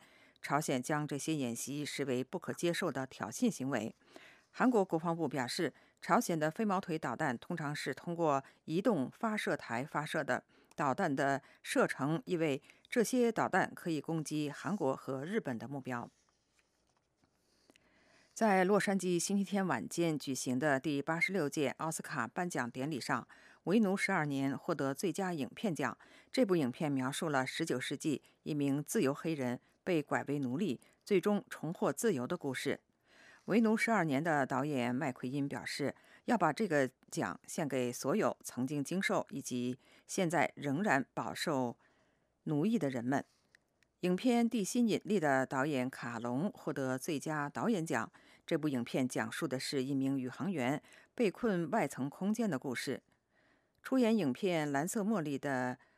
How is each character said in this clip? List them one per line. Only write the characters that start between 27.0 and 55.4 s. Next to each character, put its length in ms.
述 200
了 160
十 180
九 160
世 160
纪 240
一 100
名 320
自 160
由 140
黑 180
人 260
被 200
拐 220
为 140
奴 200
隶， 200
最 160
终 300
重 240
获 180
自 220
由 140
的 100
故 160
事。 260
《为 160
奴 120
十 160
二 140
年》 180
的 220
导 220
演 280
麦 160
奎 200
因 180
表 160
示， 300
要 100
把 160
这 160
个 220
奖 360
献 200
给 240
所 240
有 300
曾 220
经 180
经 160
受 300
以 100
及 380
现 220
在 260
仍 280
然 320
饱 200
受 400
奴 240
役 120
的 120
人 120
们。 220
影 140
片 340
《地 140
心 240
引 180
力》 140
的 280
导 180
演 240
卡 300
隆 360
获 160
得 280
最 200
佳 300
导 220
演 160
奖。 260
这 120
部 120
影 160
片 240
讲 240
述 160
的 100
是 240
一 100
名 240
宇 120
航 240
员 280
被 120
困 420
外 180
层 200
空 240
间 160
的 80
故 160
事。 300
出 160
演 180
影 160
片 380
《蓝 160
色 160
茉 180
莉》 200